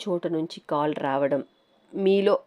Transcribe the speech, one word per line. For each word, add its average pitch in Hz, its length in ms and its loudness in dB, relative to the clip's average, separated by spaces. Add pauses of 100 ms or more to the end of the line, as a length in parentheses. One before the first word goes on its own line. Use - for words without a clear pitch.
చోట 175 180 -2
నుంచి 165 340 -4 (100)
కాల్ 151 240 0
రావడం, 139 500 0 (500)
మీలో 196 520 2